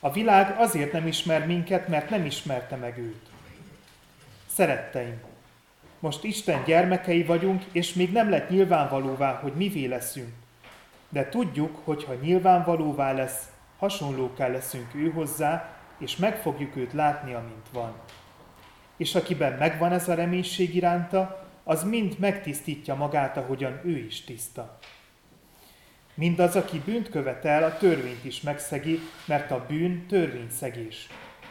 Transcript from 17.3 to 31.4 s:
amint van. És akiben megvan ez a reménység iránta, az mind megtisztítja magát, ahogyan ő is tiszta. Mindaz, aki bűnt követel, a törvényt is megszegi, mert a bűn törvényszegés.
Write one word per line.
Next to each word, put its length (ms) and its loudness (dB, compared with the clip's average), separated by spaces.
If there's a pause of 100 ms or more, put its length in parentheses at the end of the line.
amint 380 -12
van. 220 -8 (1000)
És 180 -4
akiben 440 2
megvan 340 2
ez 160 0
a 60 2
reménység 600 0
iránta, 720 0 (160)
az 200 0
mind 340 0
megtisztítja 760 -2
magát, 420 0
ahogyan 480 -4
ő 120 0
is 280 -10
tiszta. 540 -12 (1400)
Mindaz, 420 2
aki 220 0
bűnt 300 -4
követel, 540 0
a 140 2
törvényt 480 2
is 160 -8
megszegi, 580 -4 (260)
mert 260 0
a 160 -2
bűn 400 -2
törvényszegés. 1000 -4 (440)